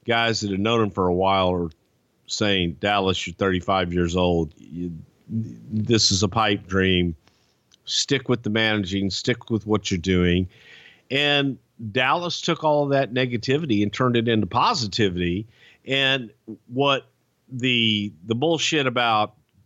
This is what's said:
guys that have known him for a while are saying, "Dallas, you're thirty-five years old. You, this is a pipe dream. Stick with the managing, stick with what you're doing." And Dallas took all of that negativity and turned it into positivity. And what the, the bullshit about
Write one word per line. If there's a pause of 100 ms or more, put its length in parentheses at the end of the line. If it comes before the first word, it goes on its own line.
guys
that
have
known
him
for
a
while
are (580)
saying,
"Dallas,
you're
thirty-five
years
old.
You, (380)
this
is
a
pipe
dream. (720)
Stick
with
the
managing,
stick
with
what
you're
doing." (640)
And (320)
Dallas
took
all
of
that
negativity
and
turned
it
into
positivity. (400)
And (360)
what (460)
the, (140)
the
bullshit
about (300)